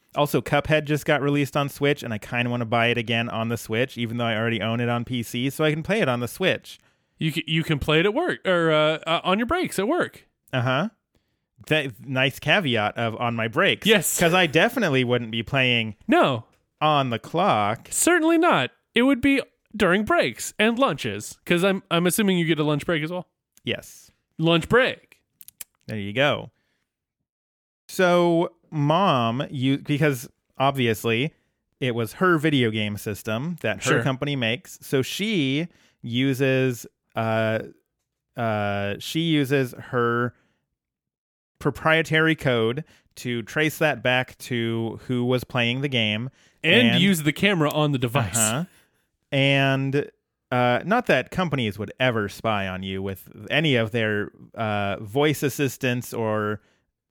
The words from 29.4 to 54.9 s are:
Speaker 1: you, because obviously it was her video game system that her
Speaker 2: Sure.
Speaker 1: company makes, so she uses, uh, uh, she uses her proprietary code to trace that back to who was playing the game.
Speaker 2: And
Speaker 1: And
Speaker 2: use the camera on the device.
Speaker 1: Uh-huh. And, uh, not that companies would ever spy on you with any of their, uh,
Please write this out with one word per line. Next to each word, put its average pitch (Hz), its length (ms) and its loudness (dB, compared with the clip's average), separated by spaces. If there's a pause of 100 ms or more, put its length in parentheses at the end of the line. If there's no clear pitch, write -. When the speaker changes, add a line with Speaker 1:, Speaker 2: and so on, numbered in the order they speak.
Speaker 1:
you, 135 280 0
because 143 500 -2 (300)
obviously 127 720 0 (480)
it 127 140 -2
was 113 200 -4
her 180 240 4
video 135 320 2
game 107 260 -2
system 113 680 -6
that 107 220 -2
her 131 60 0
Speaker 2:
Sure. 120 120 2
Speaker 1:
company 139 340 -2
makes, 120 460 -4
so 131 200 0
she 170 640 -2 (340)
uses, 131 840 0 (300)
uh, 113 440 0 (760)
uh, 101 640 -2
she - 220 -6
uses 143 580 0
her 120 560 -2 (1200)
proprietary 160 760 2
code 120 500 0 (320)
to 120 260 -6
trace 156 360 -2
that 139 240 0
back 127 360 0
to 113 680 -4
who 123 180 0
was 123 200 0
playing 120 360 0
the 147 80 -2
game. 113 420 0 (320)
Speaker 2:
And 220 260 6
Speaker 1:
And 175 140 4
Speaker 2:
use 185 200 4
the 147 100 2
camera 170 380 2
on 147 220 2
the 135 60 0
device. 117 380 0
Speaker 1:
Uh-huh. 117 280 2 (680)
And, 135 800 2 (400)
uh, 123 340 2
not 226 220 0
that 135 240 2
companies 135 480 -2
would 101 200 -8
ever 113 300 0
spy 101 400 -2
on 92 140 -6
you 95 200 -6
with 98 260 -8 (220)
any 147 260 2
of 113 160 0
their, 107 380 0 (240)
uh, 104 460 -2